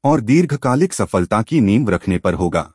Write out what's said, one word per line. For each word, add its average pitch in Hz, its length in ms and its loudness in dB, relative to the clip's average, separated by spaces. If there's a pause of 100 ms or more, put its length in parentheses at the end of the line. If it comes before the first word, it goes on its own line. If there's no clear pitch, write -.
और 143 180 2
दीर्घकालिक 143 720 0
सफलता 98 480 -2
की 151 200 -2
नींव 107 280 2
रखने 90 280 -2
पर 92 160 -2
होगा। 82 420 -4